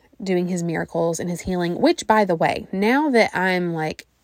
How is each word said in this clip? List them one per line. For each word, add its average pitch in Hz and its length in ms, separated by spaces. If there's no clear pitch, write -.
doing 180 280
his 180 120
miracles 165 580
and 170 100
his 170 120
healing, 175 380
which, 330 260
by 220 200
the 185 100
way, - 360
now 247 380
that 233 240
I'm 180 400
like, 156 320